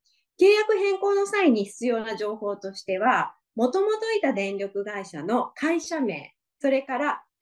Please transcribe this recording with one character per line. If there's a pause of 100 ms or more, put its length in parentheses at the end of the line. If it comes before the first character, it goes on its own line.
(400)
契
約
変
更
の
際
に
必
要
な
情
報
と
し
て
は、 (200)
も
と
も
と
い
た
電
力
会
社
の
会
社
名、 (260)
そ
れ
か
ら (180)